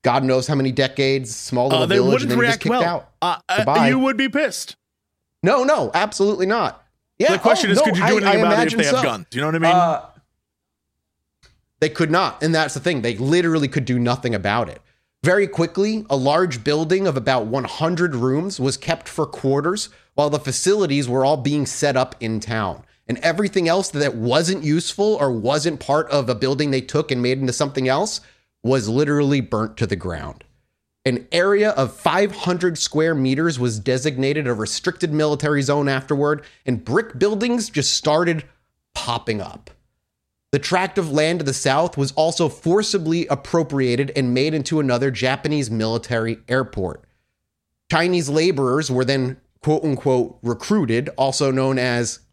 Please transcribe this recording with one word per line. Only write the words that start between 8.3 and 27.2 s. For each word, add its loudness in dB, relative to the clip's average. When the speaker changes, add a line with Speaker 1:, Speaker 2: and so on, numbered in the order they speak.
Speaker 2:
about 4
it 4
if 4
Speaker 1:
imagine 0
Speaker 2:
they 4
have 2
Speaker 1:
so. 0
Speaker 2:
guns? -4
You -4
know 0
what 0
I 0
mean? 4
Speaker 1:
Uh, 2
they 2
could 0
not, 0
and 2
that's 0
the -6
thing. -2
They -2
literally 2
could -2
do 0
nothing 0
about 0
it. -16
Very 4
quickly, -2
a 0
large 0
building 0
of 0
about 0
one -2
hundred -2
rooms -2
was 0
kept -6
for -4
quarters, -2
while 0
the -2
facilities 0
were 0
all 2
being -2
set -2
up 0
in -4
town. -4
And -4
everything 0
else 0
that -2
wasn't 0
useful 0
or 2
wasn't -2
part 0
of 0
a 0
building -2
they 0
took -2
and -2